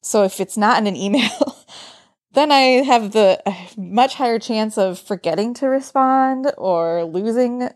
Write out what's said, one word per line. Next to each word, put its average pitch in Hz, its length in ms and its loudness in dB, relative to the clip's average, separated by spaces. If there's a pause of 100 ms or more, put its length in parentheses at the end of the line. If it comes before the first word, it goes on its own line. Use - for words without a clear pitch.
So 208 220 0
if 190 160 -4
it's - 160 -8
not 220 220 2
in 214 100 0
an 185 80 -4
email, 208 600 -2 (340)
<laughs> - 420 -20
then 294 200 2
I 269 80 6 (240)
have 233 280 2
the, 208 340 4
a 196 80 -2 (260)
much 214 340 0
higher 233 240 0
chance 220 400 -4
of 185 220 0
forgetting 196 540 -4
to 269 140 -4
respond 262 920 0
or 170 460 -2
losing 233 720 -2